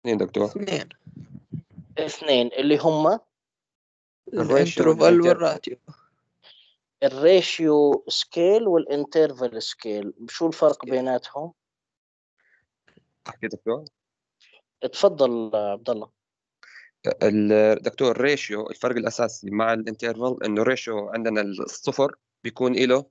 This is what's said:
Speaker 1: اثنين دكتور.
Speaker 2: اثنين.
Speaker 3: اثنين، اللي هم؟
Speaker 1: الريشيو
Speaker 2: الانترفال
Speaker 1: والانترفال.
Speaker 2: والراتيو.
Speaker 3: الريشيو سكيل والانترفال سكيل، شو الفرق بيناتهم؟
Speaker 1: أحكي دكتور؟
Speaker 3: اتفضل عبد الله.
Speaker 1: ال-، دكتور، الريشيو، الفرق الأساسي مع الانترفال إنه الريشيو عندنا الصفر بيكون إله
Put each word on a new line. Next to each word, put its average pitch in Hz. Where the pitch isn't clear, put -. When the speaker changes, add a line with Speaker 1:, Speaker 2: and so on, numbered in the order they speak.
Speaker 1:
اثنين 117
دكتور. 101
Speaker 2:
اثنين. 190
Speaker 3:
اثنين، 147
اللي 143
هم؟ 156
Speaker 1:
الريشيو 151
Speaker 2:
الانترفال 160
Speaker 1:
والانترفال. 170
Speaker 2:
والراتيو. 160
Speaker 3:
الريشيو 147
سكيل 196
والانترفال 143
سكيل، 104
شو -
الفرق 156
بيناتهم؟ 131
Speaker 1:
أحكي -
دكتور؟ 127
Speaker 3:
اتفضل 123
عبد 107
الله. 110
Speaker 1:
ال-، 107
دكتور، -
الريشيو، 117
الفرق 123
الأساسي 113
مع 110
الانترفال 113
إنه 107
الريشيو 113
عندنا 113
الصفر 104
بيكون 127
إله 131